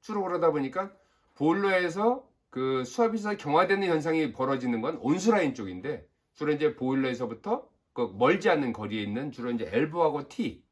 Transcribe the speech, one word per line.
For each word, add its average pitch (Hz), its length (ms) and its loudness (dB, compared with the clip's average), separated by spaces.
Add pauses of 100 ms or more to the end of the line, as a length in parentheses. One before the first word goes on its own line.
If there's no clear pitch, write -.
주로 208 220 -6
그러다 170 280 2
보니까 147 400 -2 (440)
보일러에서 190 920 2 (220)
그 131 340 0
수압이 226 340 0 (200)
경화되는 185 500 2
현상이 160 460 0
벌어지는 127 480 -2
건 156 160 -2
온수 185 340 2
라인 170 240 2
쪽인데 92 500 -8 (280)
주로 151 180 -2
이제 147 240 0
보일러에서부터 127 920 -2 (280)
그 117 200 -4
멀지 170 360 4
않는 143 240 2
거리에 107 280 -6
있는 117 300 -4
주로 120 200 -8
이제 110 200 -4
엘보하고 147 560 0
T - 440 -8